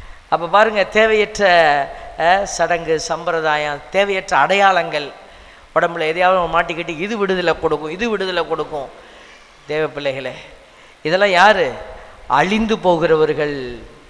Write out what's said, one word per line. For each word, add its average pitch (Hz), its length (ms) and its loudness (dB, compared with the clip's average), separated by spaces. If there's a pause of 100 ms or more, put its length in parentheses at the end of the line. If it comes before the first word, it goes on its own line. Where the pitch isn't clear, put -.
(300)
அப்ப 160 180 -2
பாருங்க, 208 360 4
தேவையற்ற, 214 580 0 (800)
அ, 185 260 4
சடங்கு, 165 540 -2
சம்பிரதாயம், 156 920 -2
தேவையற்ற 190 480 0
அடையாளங்கள், 165 720 2 (640)
உடம்புல 170 240 0
எதையாவது 170 600 0
மாட்டிக்கிட்டு 170 400 -4
இது 208 180 -6
விடுதலை 185 420 -2
கொடுக்கும், 151 300 -2
இது 190 200 -4
விடுதலை 185 380 -4
கொடுக்கும். 151 420 -6 (800)
தேவ 151 200 -4
பிள்ளைகளே, 135 460 -6 (680)
இதெல்லாம் 185 280 0
யாரு? 180 440 4 (540)
அழிந்து 202 520 0
போகிறவர்கள். 151 960 0 (320)